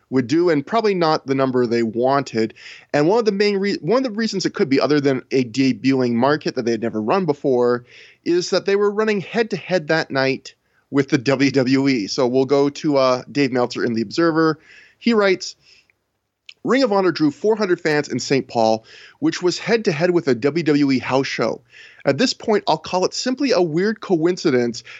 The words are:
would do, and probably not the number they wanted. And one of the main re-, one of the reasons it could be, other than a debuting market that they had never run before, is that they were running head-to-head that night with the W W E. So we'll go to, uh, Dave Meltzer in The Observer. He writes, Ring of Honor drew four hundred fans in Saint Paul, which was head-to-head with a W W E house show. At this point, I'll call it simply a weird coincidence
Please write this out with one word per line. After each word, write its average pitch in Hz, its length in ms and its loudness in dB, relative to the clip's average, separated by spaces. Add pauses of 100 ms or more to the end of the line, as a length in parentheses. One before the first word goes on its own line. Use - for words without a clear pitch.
(100)
would 127 160 0
do, 165 220 2
and 147 180 0
probably 214 280 0
not 165 320 0
the 135 80 -2
number 127 320 2
they 117 160 0
wanted. 117 720 -2 (400)
And 147 140 2
one 214 100 2
of 233 80 0
the 220 60 2
main 202 260 0
re-, 196 240 -2
one 196 160 0
of 269 60 0
the 214 120 -6
reasons 208 300 -4
it - 80 -4
could 175 160 -2
be, 135 100 2
other 143 200 2
than 135 220 0 (100)
a 131 120 2
debuting 127 680 0
market 143 420 0
that 123 100 -4
they 117 60 0
had 113 100 -2
never 110 220 -4
run 175 240 0
before, 123 580 0 (400)
is 175 240 0
that 175 160 -2
they 196 120 0
were 208 140 2
running 208 300 -2
head-to-head 185 680 -4
that 160 220 0
night 135 440 -2 (360)
with 139 200 0
the 151 80 2
W 135 320 2
W 135 380 2
E. 120 180 0
So 127 200 0
we'll 131 200 2
go 143 240 2
to, 143 260 -2
uh, 127 340 2
Dave 131 220 0
Meltzer 123 320 0
in 120 80 -2
The 113 100 -2
Observer. 160 580 0 (380)
He 233 140 0
writes, 196 440 0 (1080)
Ring 254 180 2
of 226 100 2
Honor 190 200 2
drew 147 180 2
four 214 260 0
hundred 190 240 0
fans 151 280 0
in 127 100 -4
Saint 131 300 -2
Paul, 113 360 2 (360)
which 160 220 -2
was 175 160 0
head-to-head 180 520 0
with 170 160 0
a 131 80 2
W 143 300 -2
W 147 260 2
E 131 80 2
house 131 280 0
show. - 340 -4 (440)
At 135 140 2
this 240 160 0
point, - 320 -2
I'll 156 120 0
call 185 260 -2
it - 100 -4
simply 254 380 -2
a 180 100 2
weird 180 380 0
coincidence 156 800 0 (180)